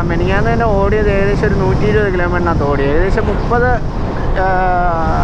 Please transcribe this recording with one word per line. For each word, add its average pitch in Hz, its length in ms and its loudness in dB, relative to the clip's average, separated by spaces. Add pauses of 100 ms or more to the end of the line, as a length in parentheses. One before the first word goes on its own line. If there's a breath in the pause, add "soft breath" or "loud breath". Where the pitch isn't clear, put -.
(100)
മെനിഞ്ഞാന്ന് 190 420 0
തന്നെ 226 160 0 (120)
ഓടിയത് 208 360 0
ഏകദേശം 196 340 0
ഒരു 202 120 0
നൂറ്റി 190 300 0
ഇരുപത് 208 220 0
കിലോമീറ്ററിനകത്ത് 175 560 0
ഓടി. 139 120 0 (100)
ഏകദേശം 196 380 0
മുപ്പത്, 240 400 0 (760)
ആ, - 20 0 (760)